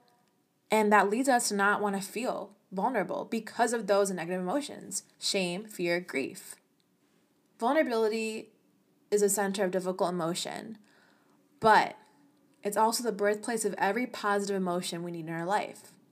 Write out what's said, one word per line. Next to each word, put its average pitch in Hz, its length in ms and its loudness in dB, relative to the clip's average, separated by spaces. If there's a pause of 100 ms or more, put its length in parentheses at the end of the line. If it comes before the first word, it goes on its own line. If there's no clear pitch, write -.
(720)
and 214 220 4
that 202 160 8
leads 254 200 0
us 247 200 4
to 208 60 -2
not 196 260 2
want 202 160 0
to 196 60 -6
feel 208 520 -6 (160)
vulnerable 190 540 -2
because 226 480 -2
of 226 140 -2
those 202 240 4
negative 180 320 -4
emotions, 196 640 -6 (140)
shame, 185 460 -2
fear, 175 360 -2
grief. - 560 -8 (1000)
Vulnerability 226 920 0 (600)
is 208 120 4
a 202 80 6
center 196 340 0
of 180 60 0
difficult 180 420 -2
emotion, 180 640 -4 (840)
but 196 360 6 (680)
it's 208 140 -4
also 226 260 2
the 233 100 -2
birthplace 208 520 -2
of 190 140 -2
every 208 280 0
positive 202 500 -2
emotion 180 460 -4
we 175 100 -8
need 165 140 -8
in 165 60 -6
our 165 140 -4
life, - 460 -4 (200)